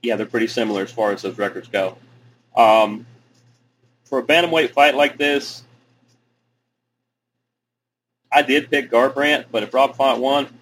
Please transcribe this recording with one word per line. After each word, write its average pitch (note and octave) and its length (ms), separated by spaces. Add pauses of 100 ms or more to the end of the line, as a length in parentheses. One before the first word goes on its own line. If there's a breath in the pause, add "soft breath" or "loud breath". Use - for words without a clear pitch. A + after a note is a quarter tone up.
Yeah, A#2 120
they're G#2 100
pretty A2+ 220
similar G#2+ 360
as F#2+ 80
far G#2+ 200
as G2 120
those F#2+ 140
records G2+ 320
go. F#2+ 280 (580)
Um, A2 500 (1000)
for C3+ 140
a A#2+ 40
bantamweight D#3+ 480
fight C#3+ 240
like C#3+ 220
this, C#3+ 460 (2750)
I D3 120
did C3+ 260
pick C#3+ 220
Garbrandt, C3+ 600
but A2 120
if G#2+ 100
Rob C3+ 220
Font C3 260
won C3+ 260 (140)